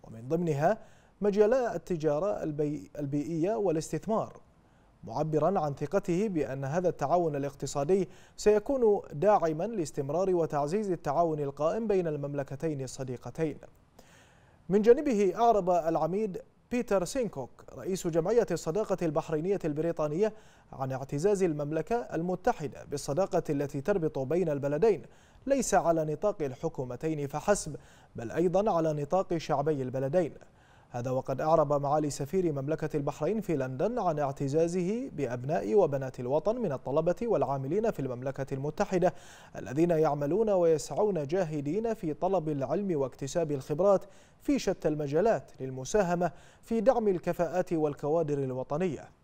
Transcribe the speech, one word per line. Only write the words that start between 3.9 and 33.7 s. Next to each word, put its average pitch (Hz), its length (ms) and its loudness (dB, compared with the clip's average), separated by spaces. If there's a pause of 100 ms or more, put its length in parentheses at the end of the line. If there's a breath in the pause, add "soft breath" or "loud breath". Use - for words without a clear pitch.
معبرا 156 560 0
عن 147 160 -2
ثقته 190 520 -2
بأن 139 380 -4
هذا 170 240 0
التعاون 156 460 0
الاقتصادي 143 760 -2 (280 loud breath)
سيكون 208 640 2 (120)
داعما 165 500 2
لاستمرار 180 720 -2
وتعزيز 160 560 0
التعاون 156 480 0
القائم 160 480 -2
بين 185 200 2
المملكتين 143 760 -4
الصديقتين. 131 760 -6 (1120 soft breath)
من 202 120 4
جانبه 233 540 6
أعرب 208 340 4
العميد 165 720 0 (300)
بيتر 202 340 0
سينكوك 175 440 -6 (280)
رئيس 175 300 -4
جمعية 175 440 2
الصداقة 180 500 -2
البحرينية 165 640 0
البريطانية 160 680 0 (400 loud breath)
عن 131 180 -4
اعتزاز 147 520 0
المملكة 156 520 -2
المتحدة 180 880 -4
بالصداقة 156 680 -2
التي 143 320 -2
تربط 160 380 0
بين 160 300 0
البلدين 147 520 2 (440 soft breath)
ليس 269 280 0
على 165 320 4
نطاق 156 360 -2
الحكومتين 143 840 -4
فحسب، 151 480 0 (400 loud breath)
بل 113 160 -8
أيضا 180 400 2
على 160 220 2
نطاق 170 440 -2
شعبي 147 440 0
البلدين. 135 520 0 (600 soft breath)
هذا 123 180 -4
وقد 131 300 -2
أعرب 151 400 4
معالي 147 280 0
سفير 165 420 -2
مملكة 147 460 -4
البحرين 151 440 -2
في 170 140 -2
لندن 139 440 -2